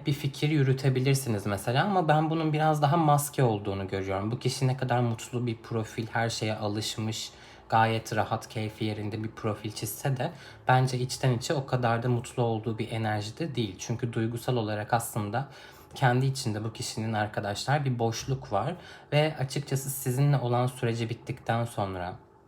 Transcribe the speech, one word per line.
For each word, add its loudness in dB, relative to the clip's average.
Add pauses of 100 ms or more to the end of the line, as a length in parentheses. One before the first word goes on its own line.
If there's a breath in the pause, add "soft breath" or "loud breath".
bir 2
fikir -2
yürütebilirsiniz 2
mesela. 2
Ama 2
ben 4
bunun 2
biraz 4
daha 6
maske 4
olduğunu 0
görüyorum. -2
Bu -4
kişi 0
ne 2
kadar 2
mutlu 0
bir -2
profil, -4
her 0
şeye -2
alışmış, -4 (380 loud breath)
gayet 4
rahat, 0
keyfi -4
yerinde -4
bir -6
profil -4
çizse -4
de -2 (360 loud breath)
bence 6
içten 2
içe 0
o 0
kadar 2
da 2
mutlu 0
olduğu 0
bir -4
enerjide -2
değil. -2
Çünkü -4
duygusal -2
olarak -2
aslında 0 (480 loud breath)
kendi 4
içinde -2
bu -6
kişinin -4
arkadaşlar 0
bir 0
boşluk -2
var 0 (380 loud breath)
ve 4
açıkçası -4
sizinle 2
olan 2
süreci -2
bittikten -2
sonra -4 (340)